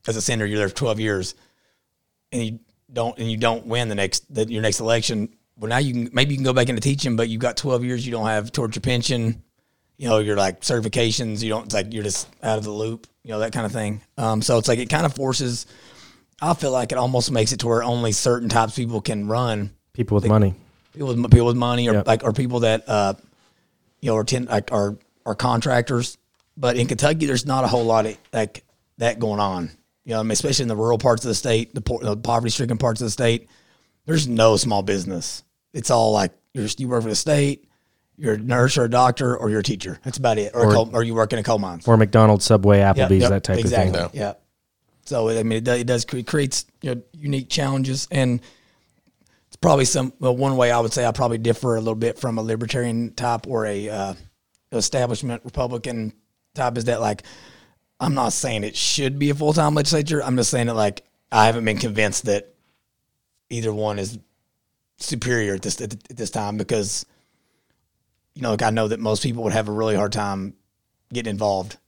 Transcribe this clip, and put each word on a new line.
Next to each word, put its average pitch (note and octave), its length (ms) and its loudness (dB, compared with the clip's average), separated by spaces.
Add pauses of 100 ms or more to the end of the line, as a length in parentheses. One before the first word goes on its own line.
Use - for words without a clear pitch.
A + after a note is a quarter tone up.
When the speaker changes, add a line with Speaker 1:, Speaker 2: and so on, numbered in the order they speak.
Speaker 1:
as A2 80 -4
a G#2+ 60 -6
senator, A2 240 -2
you're G#2 120 -2
there G2+ 100 0
for - 80 -8
twelve A2 240 -2
years G2+ 340 -2 (960)
and B2 100 -4
you A2+ 200 -6 (320)
don't, A#2+ 260 -4
and A2+ 100 -6
you A2+ 80 -4
don't A#2 300 0
win A#2 220 -2
the G#2 80 -4
next, G2 360 -4
the, A2 160 -2
your A2 140 -4
next G#2+ 160 0
election. A2+ 500 0 (300)
Well, A2 100 -8
now A#2+ 100 0
you C#3 140 0
can, A#2+ 200 -4
maybe C3+ 180 2
you C#3 60 -2
can C3 80 -4
go C3 80 2
back B2 160 2
into A#2+ 120 -2
teaching, C#3 360 -2
but A#2 120 0
you've A2+ 120 -4
got A#2+ 160 -2
twelve B2+ 280 -2
years B2 220 -4
you A#2+ 60 -6
don't A2 140 -2
have G#2+ 260 -2
towards A2+ 240 -4
your A2 60 -8
pension, A#2+ 600 -2 (540)
you C3+ 120 -8
know, A2 100 4
your, G#2 180 0
like, F#2+ 240 0
certifications, A2+ 840 -2
you A2+ 60 -4
don't, G#2+ 160 -4
it's - 100 -10
like, G#2 180 -4
you're G#2+ 120 -8
just - 240 -6 (120)
out A2 160 -2
of G#2+ 60 -6
the G#2+ 80 -8
loop, A2 380 -8 (160)
you A2+ 60 -18
know, G#2+ 100 -6
that A2 120 -4
kind A2+ 140 -4
of G#2 60 -6
thing. G#2+ 280 -6 (160)
Um, A2 260 0
so A#2+ 160 2
it's G#2+ 100 0
like, A#2 100 2
it B2 100 -6
kind E3 160 0
of C#3+ 120 -2
forces, B2+ 500 -4 (760)
I D#3+ 140 0
feel C#3+ 160 -2
like B2 220 0
it C3 60 -2
almost B2+ 340 0
makes A2 180 2
it B2+ 100 -4
to A#2+ 60 -2
where A#2 160 2
only A#2+ 300 0
certain A#2+ 360 0
types A2+ 240 2
of - 40 -8
people A#2 240 -4
can G#2 260 -4
run. A2 460 -2 (200)
Speaker 2:
People A2 220 -2
with G2+ 80 4
Speaker 1:
The G#2 60 2
Speaker 2:
money. G#2 260 6 (380)
Speaker 1:
people C#3+ 160 -6
with, A#2+ 240 0
people A#2+ 140 8
with A#2+ 100 2
money A#2+ 320 0
or A2 60 4
Speaker 2:
Yep. G2+ 120 2
Speaker 1:
like, - 160 2
or A#2 100 0
people B2 280 -2
that, A2 280 2
uh, G2+ 260 0 (880)
you B2 100 -4
know, A2 80 2
are A2 60 0
ten-, B2 200 -2
like, G#2+ 260 -2
are, G#2 260 0 (280)
are A2 100 -4
contractors. A#2+ 840 0 (400)
But B2 200 0
in A#2+ 100 2
Kentucky, D3 400 0
there's C3 200 -2
not C3 180 0
a - 20 2
whole A#2 180 2
lot A2+ 220 4
of, A2 100 -6 (160)
like, A2 300 -4 (360)
that A2+ 200 0
going G#2+ 220 -2
on. F2+ 320 -2 (320)
You D3 80 -8
know, A2 80 -2
I - 20 -2
mean, A2 80 -2
especially C3+ 320 0
in A#2+ 60 -2
the A2 80 -2
rural A2+ 220 2
parts A#2 260 2
of B2 60 -4
the G#2+ 40 0
state, A2+ 400 0
the A2+ 60 -6
po-, A#2 180 -4
the G#2+ 180 -4
poverty-stricken A#2 600 -2
parts A2+ 220 0
of B2 60 -4
the G#2+ 40 -2
state, A#2 380 0 (560)
there's D3+ 240 0
no A2+ 280 6
small G2+ 260 0
business. F#2+ 600 -4 (300)
It's - 180 -6
all A2+ 220 4
like, G2 180 2 (240)
you're, G#2+ 140 -4 (100)
you C3 80 -6
work A#2+ 160 -2
for A2+ 60 -4
the G#2+ 80 -2
state, C#3+ 480 0 (520)
you're A2+ 180 0
a G#2+ 40 -4
nurse B2 400 2
or B2 60 2
a A2+ 40 0
doctor B2 480 4
or A2+ 140 -2
you're G#2+ 100 0
a G2 40 -4
teacher. F#2+ 400 -6
That's C3 120 -8
about A2+ 220 2
it. G#2 160 -4
Or A#2+ 80 2
a A2 60 6
Speaker 2:
Or G#2 40 8
Speaker 1:
coal, A2+ 200 4
or A#2 100 0
you A#2 100 -2
work A2 200 2
in A#2 80 -2
a - 20 -6
coal A2 160 2
mines. F2+ 300 -4
Speaker 2:
Or A#2 80 8
McDonald's, G#2+ 480 6
Subway, G2+ 340 6
Speaker 1:
Yep, G2 180 6
Speaker 2:
Applebee's, F#2+ 260 6
Speaker 1:
yep, A#2+ 80 6
Speaker 2:
that G2 140 2
type - 140 0
Speaker 1:
exactly, G#2+ 400 2
Speaker 2:
of F2 140 -4
thing. - 80 -10
Speaker 3:
Yeah. G#2 80 -4
Speaker 1:
yeah. G2+ 40 -8 (760)
So, A#2 220 0
I A2+ 140 0
mean, A2+ 160 0
it A2+ 60 -4
do-, B2 80 2
it B2 160 0
does B2 160 0
cre-, B2+ 160 -6
creates, C#3 460 -2 (160)
you C3 120 -4
know, A#2+ 80 -8 (100)
unique C#3+ 380 -6
challenges. C3+ 640 -2
And B2+ 280 2 (1080)
it's - 80 -20
probably C#3+ 300 4
some, C3 340 -2
well, B2 160 0
one C3+ 200 0
way B2 140 4
I A#2+ 80 2
would A2+ 140 0
say B2 120 -2
I A#2 60 2
probably A#2 280 -2
differ A#2 360 0
a A2+ 60 0
little A2 160 -4
bit A2+ 220 -2
from A#2 200 -4
a A2 40 -4
libertarian A#2 720 -4
type A#2 360 -4
or A2+ 180 -2
a, G#2 220 -6
uh, G2 260 -6 (580)
establishment A#2+ 720 -4
Republican A#2+ 680 -6 (420)
type B2 240 -2
is A#2 60 -4
that, A#2+ 160 0
like, G#2+ 220 -2 (760)
I'm E3+ 160 0
not A#2+ 200 0
saying A2 300 -4
it G#2+ 120 -8
should C#3 420 -2
be C#3+ 120 2
a C#3+ 40 0
full-time D3+ 400 2
legislature. D3+ 480 0
I'm B2+ 140 -2
just A#2 140 0
saying A#2+ 160 0
that, A#2 80 -2
like, G#2 280 0 (300)
I A2 140 8
haven't A2+ 180 2
been G#2+ 140 0
convinced G#2+ 480 -2
that G#2 280 -2 (960)
either A2+ 240 -4
one G#2+ 260 -2
is G#2 200 -8 (800)
superior A#2 560 -2
at F#2+ 80 -8
this, - 180 -6
at, G#2+ 140 -10
at A#2 220 -18
this A2+ 140 -8
time G#2+ 280 -6
because, G#2 480 -4 (1300)
you C#3 80 -12
know, A#2+ 80 -2
like, G#2 100 -2
I A2+ 80 2
know A2 200 0
that G#2+ 120 -4
most A2 220 0
people A#2 220 -4
would G#2 100 0
have G#2+ 140 0
a G#2+ 40 -6
really A2 240 0
hard G2+ 160 0
time G2+ 400 -4 (580)
getting A#2 200 -6
involved. G2 580 -2